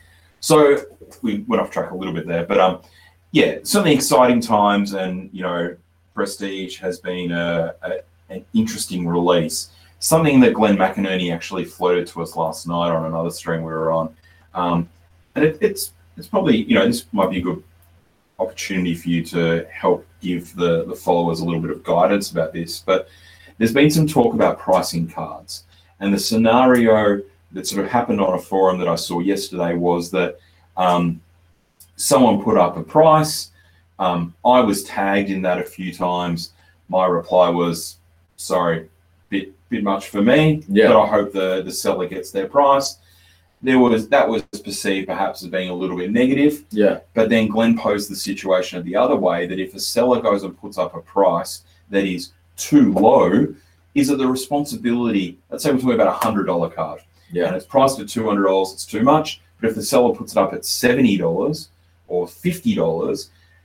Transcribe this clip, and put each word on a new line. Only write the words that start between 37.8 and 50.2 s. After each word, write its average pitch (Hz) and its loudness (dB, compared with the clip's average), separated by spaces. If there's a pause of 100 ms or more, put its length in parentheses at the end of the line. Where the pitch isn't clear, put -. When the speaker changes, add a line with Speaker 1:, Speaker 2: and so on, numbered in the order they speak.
Speaker 1:
"Sorry, 85 -2 (400)
bit, - -6 (160)
bit 107 -4
much 98 -4
for 101 -4
me, 151 4
Speaker 2:
Yeah. 104 6
Speaker 1:
but 110 8
I 107 2
hope 104 0
the, 92 -2
the 87 -10
seller - -2
gets 92 -10
their 98 -4
price." 139 2 (640)
There 131 4
was, 113 4
that 139 4
was 110 -2
perceived 98 -6
perhaps 95 -6
as 87 -14
being 92 -4
a 90 -6
little 92 -4
bit 90 -4
negative. 139 2
Speaker 2:
Yeah. 107 2 (120)
Speaker 1:
But 113 2
then 113 2
Glenn 113 2
posed 101 -4
the 98 -12
situation 92 -4
the 90 -8
other 127 2
way, 87 0
that 92 -8
if - -8
a - -14
seller 120 0
goes 104 0